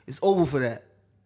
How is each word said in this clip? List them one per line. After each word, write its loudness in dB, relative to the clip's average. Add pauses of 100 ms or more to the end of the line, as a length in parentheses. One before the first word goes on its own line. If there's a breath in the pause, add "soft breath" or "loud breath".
It's -12
over 4
for -2
that. -4 (420)